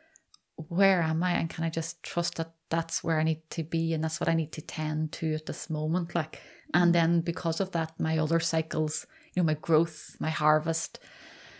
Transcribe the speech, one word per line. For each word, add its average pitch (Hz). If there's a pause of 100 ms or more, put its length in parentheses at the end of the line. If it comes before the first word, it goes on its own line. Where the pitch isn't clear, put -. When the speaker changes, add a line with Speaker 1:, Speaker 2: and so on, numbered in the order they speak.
(680)
Speaker 1:
where 190
am 160
I, 180
and 165
can -
I 165
just -
trust -
that 165 (160)
that's 165
where 165
I 160
need 160 (100)
to 165
be, 165
and 156
that's 160
what 165
I 165
need 160
to -
tend 156
to 156
at 156
this -
moment, 160
like, - (320)
and 180
Speaker 2:
Mm-hmm. 175
Speaker 1:
then 170
because 170
of 185
that, 160
my 160
other 156
cycles, 156 (280)
you 180
know, 160
my 156
growth, -
my 156
harvest, 151 (600)